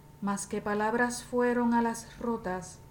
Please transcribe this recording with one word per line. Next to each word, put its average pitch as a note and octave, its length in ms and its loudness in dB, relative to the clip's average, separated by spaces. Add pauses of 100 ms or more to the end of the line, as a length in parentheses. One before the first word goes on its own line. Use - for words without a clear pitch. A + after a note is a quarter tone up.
(220)
mas G3+ 240 -2
que G#3 160 -6
palabras A3+ 640 0
fueron A#3+ 500 2
a A#3 80 6
las A3+ 380 -4
rotas, F#3 600 -4 (120)